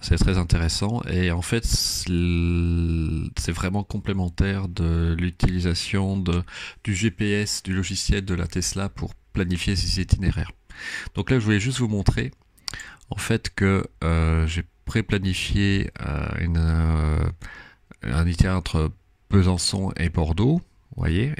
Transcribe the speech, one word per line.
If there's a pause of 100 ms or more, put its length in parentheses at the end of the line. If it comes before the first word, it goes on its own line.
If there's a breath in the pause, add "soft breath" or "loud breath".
c'est
très
intéressant
et
en
fait,
c'est
l-,
c'est
vraiment
complémentaire
de
l'utilisation
de, (420 loud breath)
du
G
P
S,
du
logiciel
de
la
Tesla
pour (180)
planifier
ses
itinéraires. (600 loud breath)
Donc
là,
je
voulais
juste
vous
montrer (800 loud breath)
en
fait
que, (180)
euh,
j'ai (220)
pré-planifié, (100)
euh, (120)
une,
euh, (720 loud breath)
un
itinéraire
entre (380)
Besançon
et
Bordeaux, (340)
vous
voyez,